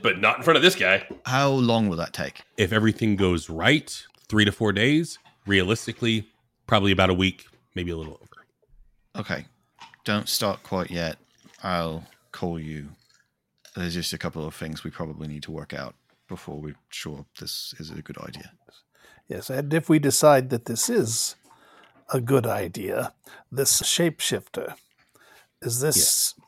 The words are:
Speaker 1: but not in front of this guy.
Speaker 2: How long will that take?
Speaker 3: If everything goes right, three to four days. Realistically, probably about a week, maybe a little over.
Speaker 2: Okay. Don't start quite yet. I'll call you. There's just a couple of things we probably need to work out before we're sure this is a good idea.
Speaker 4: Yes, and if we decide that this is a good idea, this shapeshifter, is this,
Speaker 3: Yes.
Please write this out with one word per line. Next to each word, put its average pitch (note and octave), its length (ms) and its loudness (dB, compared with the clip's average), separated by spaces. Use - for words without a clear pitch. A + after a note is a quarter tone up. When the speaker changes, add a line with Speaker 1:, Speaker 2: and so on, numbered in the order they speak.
Speaker 1:
but F#2 180 2
not G#2+ 180 4
in B2 40 -12
front D#3+ 160 6
of C3 40 4
this F#3 120 6
guy. F#2+ 320 2
Speaker 2:
How C3+ 240 2
long A#2 400 4
will E2+ 80 -2
that E2 160 -6
take? - 300 -8
Speaker 3:
If F#2+ 120 2
everything G#2+ 460 2
goes F2+ 320 2
right, G2+ 560 0
three G#2+ 160 4
to G2+ 80 4
four G#2 220 0
days. D3 440 0
Realistically, G#2 840 2
probably G2+ 260 4
about F#2 160 6
a F#2 60 2
week, F#2 320 0
maybe F2 160 -6
a E2 60 -6
little D#2 240 -10
over. - 260 -20
Speaker 2:
Okay. - 300 -6
Don't G#2 240 -2
start - 340 -2
quite F2+ 280 -6
yet. E2+ 260 -6
I'll E2 440 -4
call E2+ 280 -6
you. D2+ 280 -10
There's F2 200 -6
just F2 180 -6
a D#2 60 -8
couple D#2+ 280 -8
of D#2 80 -10
things D#2 300 -10
we E2+ 60 -10
probably D#2 380 -10
need D2 160 -12
to D#2+ 60 -14
work D2 220 -12
out C#2 220 -10
before D2+ 320 -14
we're D2 160 -12
sure - 340 -12
this - 380 -12
is D#2 120 -14
a D#2 120 -12
good - 160 -16
idea. - 340 -16
Speaker 4:
Yes, - 220 -8
and C#3+ 240 -4
if D#3+ 140 0
we D#3 100 6
decide C#3+ 520 6
that A#2+ 160 -2
this A#2 240 -2
is A#2+ 460 0
a C3+ 80 0
good A#2+ 260 2
idea, G2+ 680 -4
this C3 320 0
shapeshifter, - 920 -2
is B2 180 -2
this, D3 160 2
Speaker 3:
Yes. - 380 2